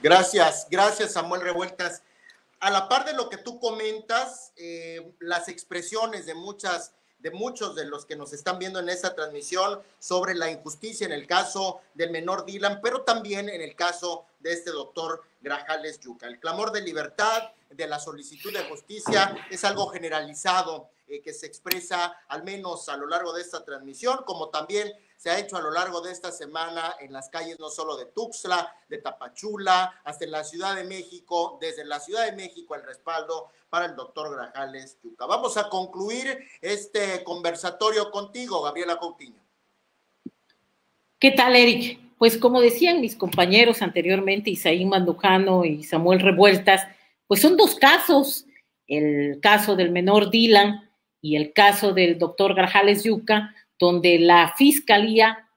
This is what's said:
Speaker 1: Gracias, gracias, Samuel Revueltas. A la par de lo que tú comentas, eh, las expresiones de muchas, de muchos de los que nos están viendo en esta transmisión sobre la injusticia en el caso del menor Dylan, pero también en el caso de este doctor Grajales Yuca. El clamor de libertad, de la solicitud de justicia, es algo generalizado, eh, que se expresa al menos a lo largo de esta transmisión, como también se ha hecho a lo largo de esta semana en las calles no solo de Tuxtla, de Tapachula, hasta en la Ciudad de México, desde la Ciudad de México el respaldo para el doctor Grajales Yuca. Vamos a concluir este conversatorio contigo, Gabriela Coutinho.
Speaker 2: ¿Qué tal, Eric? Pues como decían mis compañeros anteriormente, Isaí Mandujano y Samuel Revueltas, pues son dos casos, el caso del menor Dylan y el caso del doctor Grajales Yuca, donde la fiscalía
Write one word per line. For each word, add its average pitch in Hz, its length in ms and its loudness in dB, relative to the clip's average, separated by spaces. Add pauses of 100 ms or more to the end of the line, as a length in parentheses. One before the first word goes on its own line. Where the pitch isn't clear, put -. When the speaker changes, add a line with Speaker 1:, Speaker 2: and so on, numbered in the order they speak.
Speaker 1:
Gracias, 180 640 4
gracias, 208 440 0
Samuel 175 300 -6
Revueltas. 180 600 -8 (560)
A 196 140 0
la 190 160 -2
par 262 160 0
de - 80 -8
lo 247 160 -6
que 196 80 -14
tú 240 240 -16
comentas, 220 960 -6
eh, 165 640 -16
las 175 280 -6
expresiones 185 760 -8
de 160 80 -12
muchas, 180 580 -10 (280)
de - 100 -10
muchos 208 460 -10
de 151 100 -10
los 143 180 -14
que 156 120 -14
nos 143 160 -18
están 180 260 -8
viendo 190 220 -10
en 175 80 -8
esta 180 260 -6
transmisión 160 640 -6 (220)
sobre 180 340 -4
la 165 160 -6
injusticia 196 560 -12
en 165 60 -8
el 143 160 -12
caso 190 500 -4 (160)
del 170 160 -6
menor 175 340 -8
Dylan, 202 380 -6
pero 240 200 -4
también 208 460 -4
en 185 120 -12
el 156 160 -16
caso 175 480 -6 (160)
de 165 140 -6
este 170 180 -12
doctor 160 500 -12 (180)
Grajales 151 600 -10
Yuca. 117 260 -20
El 120 140 -20
clamor 190 320 -8
de 208 80 -6
libertad, 196 720 -6 (180)
de 151 160 -12
la 147 140 -8
solicitud 147 520 -16
de 196 120 -8
justicia, 202 720 -4 (160)
es 185 100 -12
algo 196 240 -4
generalizado, 165 1040 -6 (180)
eh, 143 160 -16
que 156 100 -16
se 156 140 -18
expresa 175 680 -8 (100)
al 156 160 -12
menos 190 460 -12
a 143 80 -10
lo 143 100 -12
largo 170 260 -6
de 175 100 -10
esta 170 220 -16
transmisión, 139 640 -8
como 156 220 -10
también 202 420 -6 (260)
se - 140 -8
ha 180 80 -2
hecho 196 180 -12
a 170 60 -8
lo 151 80 -6
largo 175 300 -4
de 175 100 -14
esta 175 220 -14
semana 165 680 -10
en 139 120 -20
las 135 160 -18
calles 165 320 -12
no 156 100 -16
solo 156 260 -10
de 123 100 -14
Tuxtla, 185 680 -8 (140)
de 147 100 -14
Tapachula, 185 1040 -4
hasta 147 220 -12
en 156 80 -12
la 156 100 -8
Ciudad 170 320 -8
de 190 80 -10
México, 175 800 -8
desde 156 240 -10
la 147 160 -10
Ciudad 214 240 -6
de 214 80 -8
México 175 420 -16
el 139 80 -16
respaldo 160 640 -10 (240)
para 175 160 -4
el 160 80 -12
doctor 143 400 -12
Grajales 131 680 -14
Yuca. - 260 -14
Vamos 226 300 -4
a 208 120 -4
concluir 208 720 -8 (200)
este 196 640 -6
conversatorio 180 880 -4
contigo, 202 520 -8
Gabriela 170 340 -6
Coutinho. 165 420 -16 (1800)
Speaker 2:
¿Qué 269 100 8
tal, 254 240 4
Eric? 240 460 4 (180)
Pues 226 180 6
como 247 240 4
decían 311 400 4
mis 233 140 -4
compañeros 196 640 4
anteriormente, 190 720 0
Isaí 175 340 0
Mandujano 190 800 4
y 151 200 -4
Samuel 175 340 2
Revueltas, 190 640 6 (460)
pues 202 120 2
son 339 160 6
dos 381 200 6
casos, 285 680 4 (440)
el 147 520 0
caso 208 360 4
del 175 160 2
menor 196 380 4
Dylan 208 600 6 (300)
y 151 160 -2
el 151 160 -2
caso 202 400 6
del 175 260 4
doctor 190 380 2
Grajales 202 480 4
Yuca, 214 500 0 (240)
donde 175 420 6
la 170 360 8
fiscalía 220 1000 4